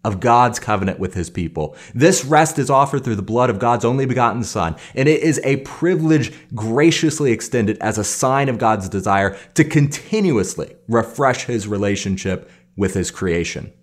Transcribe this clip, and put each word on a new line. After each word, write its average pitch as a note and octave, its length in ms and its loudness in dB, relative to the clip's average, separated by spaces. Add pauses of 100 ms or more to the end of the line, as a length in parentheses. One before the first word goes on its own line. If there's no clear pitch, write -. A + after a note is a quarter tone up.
of G2+ 140 -4
God's A#2+ 400 4
covenant G2 400 -2
with F#2 160 -6
his F2 160 -6
people. D#2 440 -6 (200)
This E3+ 280 4
rest D3+ 360 2
is C3 100 -2
offered C#3 340 2
through A2+ 120 -2
the F#2+ 80 -4
blood A#2+ 260 0
of G#2+ 80 -2
God's A#2 280 0
only C3 200 2
begotten A#2+ 380 0
Son, E2 320 -4 (180)
and C3+ 160 2
it D#3 140 2
is D#3 200 0
a C#3 140 0
privilege D#3+ 720 0 (220)
graciously C#3 760 2
extended A2 500 0
as G#2+ 160 -2
a G#2+ 60 -2
sign C3+ 440 0
of A#2+ 120 -4
God's A2 300 0
desire G2 460 0 (200)
to D3 80 4
continuously C#3+ 1120 0 (120)
refresh A#2 580 0
his A2 220 -4
relationship G2 800 -2 (300)
with F#2+ 160 0
his F2+ 160 -2
creation. E2+ 640 -4 (120)